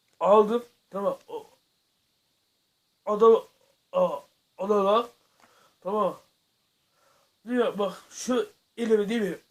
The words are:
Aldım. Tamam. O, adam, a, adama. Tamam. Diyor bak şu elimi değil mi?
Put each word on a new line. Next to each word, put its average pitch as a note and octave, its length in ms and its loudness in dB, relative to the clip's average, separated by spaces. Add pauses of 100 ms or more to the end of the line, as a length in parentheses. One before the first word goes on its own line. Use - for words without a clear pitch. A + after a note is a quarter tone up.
(200)
Aldım. G#3+ 440 4 (260)
Tamam. F#3+ 280 -6 (100)
O, - 220 -16 (1600)
adam, A3 380 4 (480)
a, F3+ 280 -2 (380)
adama. G#3 500 0 (720)
Tamam. G3 400 -6 (1300)
Diyor A3+ 300 -2
bak F#3+ 320 -6
şu A#3+ 400 -4 (260)
elimi A3 320 0
değil A#3 140 -4
mi? F3 160 -6 (120)